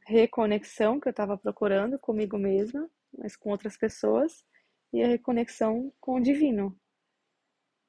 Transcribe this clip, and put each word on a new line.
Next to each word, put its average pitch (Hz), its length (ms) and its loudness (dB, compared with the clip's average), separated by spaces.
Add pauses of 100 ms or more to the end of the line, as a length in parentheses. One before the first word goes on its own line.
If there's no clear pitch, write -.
reconexão 220 920 2
que 277 80 -2
eu 233 60 -4
tava 202 240 -4
procurando 208 600 -2
comigo 214 380 -4
mesma, 208 540 -2 (260)
mas 233 200 -12
com - 140 -8
outras 202 260 -6
pessoas, 220 680 0 (480)
e 233 100 0
a 240 60 4
reconexão 240 920 -2
com 254 180 -4
o 254 60 0
divino, 233 560 2 (1120)